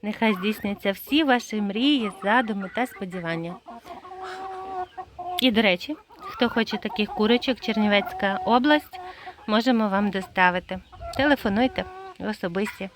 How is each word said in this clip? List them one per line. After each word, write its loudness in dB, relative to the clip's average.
Нехай 0
здійсняться -2
всі 0
ваші 2
мрії, 2
задуми 2
та 0
сподівання. -6
І, 4
до 2
речі, 0
хто -2
хоче -2
таких -4
курочок, 2
Чернівецька 0
область, 4
можемо 4
вам 2
доставити. 2
Телефонуйте 2
в -6
особисті -4